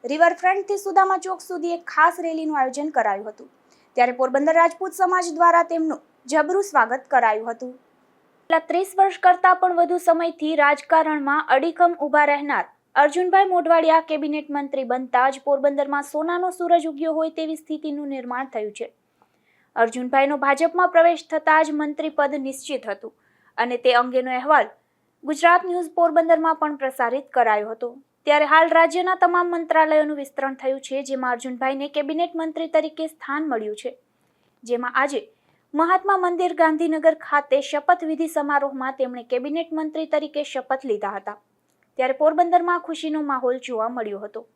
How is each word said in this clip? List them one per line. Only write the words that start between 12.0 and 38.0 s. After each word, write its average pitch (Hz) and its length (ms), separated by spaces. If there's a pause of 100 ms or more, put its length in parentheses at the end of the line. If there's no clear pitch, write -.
રહેનાર 285 340 (300)
અર્જુનભાઈ 359 580
મોઢવાડિયા 320 600
કેબિનેટ 302 440
મંત્રી 269 380
બનતા 254 340
જ 262 220
પોરબંદરમાં 285 640
સોનાનો 349 420
સૂરજ 339 380
ઉગ્યો 311 260
હોય 320 220
તેવી 311 180
સ્થિતિનું 294 560
નિર્માણ 247 400
થયું 214 240
છે. - 100 (840)
અર્જુનભાઈનો 254 720
ભાજપમાં 330 500
પ્રવેશ 330 320
થતાં 311 340
જ 302 200
મંત્રી 302 360
પદ 285 300
નિશ્ચિત 262 440
હતું 220 240 (400)
અને 240 300
તે 240 160
અંગેનો 254 380
અહેવાલ 277 340 (480)
ગુજરાત 339 440
ન્યૂઝ 349 280
પોરબંદરમાં 330 640
પણ 302 220
પ્રસારિત 262 440 (120)
કરાયો 220 340
હતો. 233 160 (400)
ત્યારે 294 240
હાલ 320 240
રાજ્યના 339 480
તમામ 359 320
મંત્રાલયોનું 311 640
વિસ્તરણ 269 420
થયું 269 240
છે, 269 240
જેમાં 254 260
અર્જુનભાઈને 262 600
કેબિનેટ 320 460
મંત્રી 320 340
તરીકે 311 320
સ્થાન 311 420
મળ્યું 214 320
છે, 247 100 (720)
જેમાં 240 380
આજે 277 180 (540)
મહાત્મા 370 480
મંદિર 359 400
ગાંધીનગર 311 520 (120)
ખાતે 285 320
શપથવિધિ 311 800